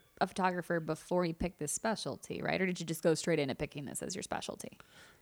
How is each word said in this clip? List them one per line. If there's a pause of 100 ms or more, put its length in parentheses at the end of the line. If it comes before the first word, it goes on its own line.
(200)
a
photographer
before
you
picked
this
specialty,
right?
Or
did
you
just
go
straight
into
picking
this
as
your
specialty? (440)